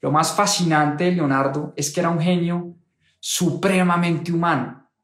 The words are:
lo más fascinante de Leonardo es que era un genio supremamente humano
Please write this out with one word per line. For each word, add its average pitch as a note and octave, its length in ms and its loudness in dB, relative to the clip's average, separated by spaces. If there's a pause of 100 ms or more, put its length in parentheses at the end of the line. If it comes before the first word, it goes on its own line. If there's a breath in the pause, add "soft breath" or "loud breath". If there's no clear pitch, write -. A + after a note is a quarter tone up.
lo C3+ 100 0
más D#3 200 2
fascinante D#3+ 720 2
de F3+ 80 2
Leonardo C#3 640 0
es - 140 -4
que F3 100 -4
era E3 100 0
un E3+ 100 -2
genio F3 540 0 (440)
supremamente F3 1120 0
humano E3 580 -2 (140)